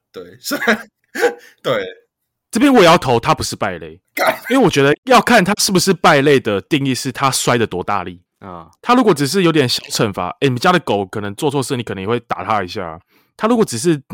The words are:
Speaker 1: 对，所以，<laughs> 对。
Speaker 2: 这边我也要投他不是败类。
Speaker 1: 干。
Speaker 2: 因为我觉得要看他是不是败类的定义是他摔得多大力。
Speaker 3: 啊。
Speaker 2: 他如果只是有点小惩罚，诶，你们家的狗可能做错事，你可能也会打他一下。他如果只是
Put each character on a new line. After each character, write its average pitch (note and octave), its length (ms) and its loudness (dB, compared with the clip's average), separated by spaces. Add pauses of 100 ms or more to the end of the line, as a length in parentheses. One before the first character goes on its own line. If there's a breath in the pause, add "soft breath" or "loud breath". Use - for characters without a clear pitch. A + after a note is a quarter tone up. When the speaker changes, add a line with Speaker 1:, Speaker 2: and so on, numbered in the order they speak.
(120)
Speaker 1:
对， F#2 100 -16 (160)
所 - 180 -6
以， - 60 -12
<laughs> - 1040 -6
对。 A2+ 200 -2 (680)
Speaker 2:
这 G#3+ 80 -2
边 C#4+ 120 4
我 A#3+ 60 6
也 F3+ 80 8
要 E3 100 8
投 B2+ 220 0
他 D#3 160 0
不 - 80 -4
是 A2 140 -8
败 F#2+ 220 -6
类。 D#2+ 220 -18 (140)
Speaker 1:
干。 - 240 -2 (100)
Speaker 2:
因 B3 80 2
为 C4 80 4
我 D#3+ 60 4
觉 C#3 140 2
得 D3 100 4 (120)
要 B3+ 140 6
看 A3 240 4
他 F#3+ 140 0
是 - 140 -2
不 F3+ 80 4
是 G3 120 2
败 D#3+ 280 4
类 C#3 180 2
的 G#2 220 -2
定 C#3 260 -2
义 C3 80 -2
是 B2+ 160 -6
他 C3+ 180 -2
摔 B2+ 300 0
得 A2 80 2
多 F2+ 160 -8
大 G2+ 220 -4
力。 F2+ 180 -14 (160)
Speaker 3:
啊。 F2 300 -18 (120)
Speaker 2:
他 A#3+ 140 0
如 B3+ 80 4
果 G#3 100 4
只 C#3+ 140 0
是 F#3 160 0
有 E3 80 4
点 D3 180 2
小 - 200 -4
惩 A2 240 -2
罚， F2+ 160 -6 (140)
诶， C#3+ 40 2
你 C3+ 40 2
们 A#2+ 100 -4
家 F#3 100 2
的 F3+ 80 2
狗 G2+ 260 -2
可 G#2 160 -8
能 G2+ 140 -8
做 D3 160 -4
错 C#3+ 100 -2
事， B2+ 160 -4
你 B2 60 -6
可 A2 120 -10
能 F#2+ 60 -10
也 F#2 60 -8
会 A#2 140 -2
打 - 240 -8
他 G#2+ 180 -2
一 F2+ 60 -8
下。 F2 320 -10 (380)
他 A3 80 -2
如 A#3+ 80 2
果 A3+ 80 2
只 - 140 -2
是 D3 260 -2 (120)